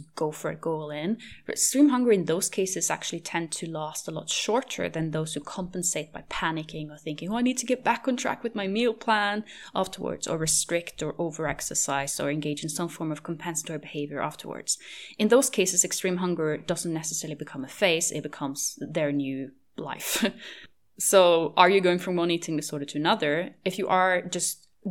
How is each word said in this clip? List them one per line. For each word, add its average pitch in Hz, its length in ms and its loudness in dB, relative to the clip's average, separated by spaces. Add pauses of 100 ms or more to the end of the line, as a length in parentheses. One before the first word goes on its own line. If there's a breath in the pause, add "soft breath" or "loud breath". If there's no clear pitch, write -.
(160)
go 156 160 0
for 156 200 -6
it, 156 100 -10
go 165 100 -2
all 156 180 -4
in. 156 280 -2 (280 loud breath)
But - 100 -4
extreme 285 340 6
hunger 247 240 6
in 185 100 4
those 165 240 0
cases 185 420 -2
actually 165 300 -4
tend 165 320 -4
to - 180 -6
last 156 380 -6
a 165 40 -6
lot - 180 -8
shorter - 580 0
than 160 240 -2
those 160 220 -2
who 147 80 -4
compensate 175 720 -4
by - 160 -10
panicking 160 600 -4
or 151 80 -16
thinking, 151 320 -6
"Oh, 220 60 -2
I 240 60 0
need 247 160 2
to - 80 -2
get 247 180 0
back 233 240 2
on 254 80 2
track - 260 -2
with 226 140 -6
my 202 120 -2
meal 220 260 2
plan 214 500 0 (320 loud breath)
afterwards," - 520 -4
or 165 100 -2
restrict 170 640 0
or 151 120 -2
overexercise 147 1080 -2
or 143 80 0
engage 151 320 -2
in 160 60 -4
some 170 180 -4
form 160 240 -4
of 151 100 -6
compensatory 165 580 -6
behavior 147 420 -6
afterwards. - 560 -4 (420 loud breath)
In 214 80 4
those 240 220 8
cases, 180 340 4
extreme 180 340 0
hunger 165 380 0
doesn't 165 380 -2
necessarily 156 400 -4
become 139 320 -8
a - 20 -14
phase, 170 440 2
it 151 100 -4
becomes - 580 -6
their 151 320 0
new 135 400 -2 (240)
life. - 480 -4
<laughs> 196 100 0 (640 loud breath)
So 175 580 6
are 180 100 10
you 196 140 6
going 180 160 4
from 180 180 -2
one 175 140 2
eating 170 280 -2
disorder 147 280 -4
to 147 140 -6
another? 170 560 2 (100)
If 180 140 -2
you 190 80 0
are 185 340 4
just - 460 -4 (240)